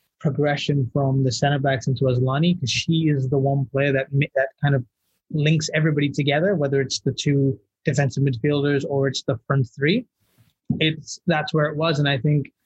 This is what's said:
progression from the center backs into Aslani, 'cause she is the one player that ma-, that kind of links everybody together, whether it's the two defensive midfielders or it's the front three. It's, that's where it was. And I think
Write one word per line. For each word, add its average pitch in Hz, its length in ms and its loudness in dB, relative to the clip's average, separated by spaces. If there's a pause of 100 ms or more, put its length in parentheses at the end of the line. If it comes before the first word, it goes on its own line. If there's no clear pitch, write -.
(200)
progression 143 760 0
from 135 300 0
the 131 80 2
center 139 280 0
backs 135 280 -2
into 135 180 0
Aslani, 131 540 2
'cause 123 100 -4
she 160 400 0
is 135 200 0
the 143 80 0
one 139 280 0
player 139 260 0
that 135 220 -2
ma-, 139 120 2 (100)
that 135 140 0 (120)
kind 143 140 2
of 123 100 -2 (460)
links 156 420 0
everybody 151 360 0
together, 151 460 0
whether 139 240 0
it's 135 200 -4
the 139 120 -2
two 139 460 0 (280)
defensive 139 380 0
midfielders 143 640 0
or 139 200 0
it's 131 160 -4
the 123 240 -2
front 135 280 2
three. 175 300 0 (760)
It's, 156 460 -2
that's 156 280 0
where 151 120 2
it 151 100 -4
was. 151 240 0
And 147 80 2
I 139 100 2
think 147 340 0 (140)